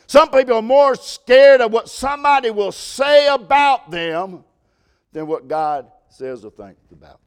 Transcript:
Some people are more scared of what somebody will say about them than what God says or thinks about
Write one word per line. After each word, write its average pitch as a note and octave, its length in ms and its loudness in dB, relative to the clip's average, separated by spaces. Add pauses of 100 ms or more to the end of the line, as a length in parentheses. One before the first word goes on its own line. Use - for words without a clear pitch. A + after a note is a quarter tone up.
Some D#4 240 2
people C4 280 0
are A3+ 40 -4
more C4+ 320 2
scared C4 680 4
of A3+ 100 -2
what A3+ 180 -4
somebody C#4 640 -4
will G3+ 200 -6
say C#4+ 560 0
about C#4 640 -2
them E3+ 540 -8 (680)
than D#3 140 -12
what D3+ 220 -8
God D3+ 440 -6 (180)
says B2+ 360 -14
or G#2+ 60 -20
thinks G2 400 -20
about F2 360 -20